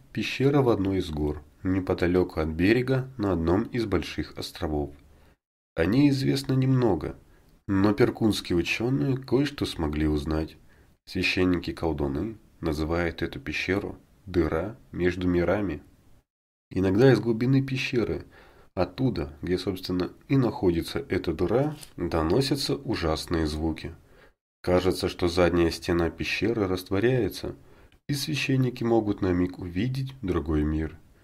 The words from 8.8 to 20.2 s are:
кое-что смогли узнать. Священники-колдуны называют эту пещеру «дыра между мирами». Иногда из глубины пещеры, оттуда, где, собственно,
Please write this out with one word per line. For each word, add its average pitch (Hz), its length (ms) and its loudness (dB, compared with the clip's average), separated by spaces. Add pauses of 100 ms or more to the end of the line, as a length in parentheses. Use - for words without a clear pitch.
кое-что 139 480 -2
смогли 78 420 -2
узнать. 76 520 -2 (480)
Священники-колдуны 87 1300 -2 (240)
называют 80 640 -2
эту 82 180 -6
пещеру 92 580 -4 (280)
«дыра 87 500 -2 (160)
между 87 340 0
мирами». 87 560 0 (880)
Иногда 98 400 4
из 113 100 4
глубины 120 420 2
пещеры, 131 640 -4 (480)
оттуда, 90 640 -2
где, 90 160 -2
собственно, 90 560 -4 (160)